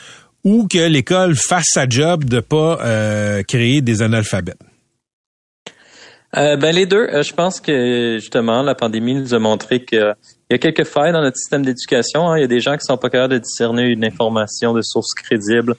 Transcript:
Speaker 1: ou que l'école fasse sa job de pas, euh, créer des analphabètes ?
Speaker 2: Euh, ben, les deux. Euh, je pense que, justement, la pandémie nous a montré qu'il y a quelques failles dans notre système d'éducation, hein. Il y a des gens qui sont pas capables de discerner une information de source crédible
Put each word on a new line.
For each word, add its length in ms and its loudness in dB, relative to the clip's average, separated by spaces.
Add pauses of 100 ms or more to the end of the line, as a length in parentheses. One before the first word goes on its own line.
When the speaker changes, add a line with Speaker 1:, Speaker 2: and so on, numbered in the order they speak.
(420)
Speaker 1:
ou 240 4
que 180 2
l'école 520 2
fasse 320 0
sa 200 0
job 360 2
de 160 0
pas, 440 0
euh, 600 -2
créer 360 0
des 220 0
analphabètes ? 560 -2 (1800)
Speaker 2:
Euh, 200 4
ben, 180 2
les 100 4
deux. 240 2
Euh, 140 0
je 100 -6
pense 260 -2
que, 640 0
justement, 420 0
la 120 0
pandémie 400 -2
nous 180 -4
a 60 4
montré 440 0
qu'il 320 0 (360)
y 40 2
a 40 2
quelques 260 0
failles 280 0
dans 100 2
notre 160 -2
système 260 -4
d'éducation, 640 0
hein. 80 2
Il 60 2
y 20 2
a 40 0
des 120 2
gens 140 -2
qui 100 -8
sont 140 -2
pas 100 -2
capables 240 0
de 60 0
discerner 460 -2
une 200 0
information 720 -2
de 80 0
source 320 -4
crédible 640 -2